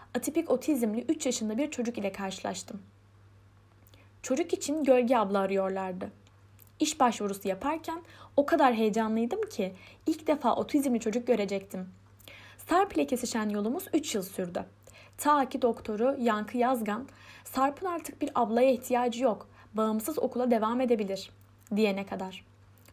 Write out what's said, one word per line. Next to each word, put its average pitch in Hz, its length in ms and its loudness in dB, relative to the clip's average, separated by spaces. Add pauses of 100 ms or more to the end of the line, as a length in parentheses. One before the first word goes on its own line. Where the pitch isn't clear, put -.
(160)
atipik 302 340 -2
otizmli 240 520 0
üç 311 240 -2
yaşında 220 320 -2
bir 294 140 -2
çocuk 233 260 -4
ile 202 140 -4
karşılaştım. 196 680 -8 (1400)
Çocuk 330 300 0
için 311 300 -2
gölge 247 340 4
abla 202 220 2
arıyorlardı. 190 720 -2 (720)
İş - 200 -2
başvurusu 208 480 0
yaparken 320 540 -4 (360)
o 285 80 4
kadar 285 280 6
heyecanlıydım 226 760 0
ki 190 240 -4 (320)
ilk - 220 -2
defa 285 280 2
otizmli 247 440 0
çocuk 233 280 -2
görecektim. 196 600 -2 (680)
Sarp 381 400 2
ile 285 100 2
kesişen 233 420 -2
yolumuz 208 440 -2
üç 302 220 0
yıl 190 80 0
sürdü. 180 420 -6 (520)
Ta 285 320 4
ki 262 120 -2
doktoru 233 580 2
Yankı 214 380 0
Yazgan, 233 500 0 (360)
"Sarp'ın 285 420 -2
artık 339 360 -6
bir 285 140 -2
ablaya 240 360 4
ihtiyacı 247 520 0
yok, 208 240 0 (260)
bağımsız 220 460 0
okula 240 320 0
devam 226 300 2
edebilir." 208 500 0 (440)
diyene 202 300 2
kadar. 190 400 -10 (480)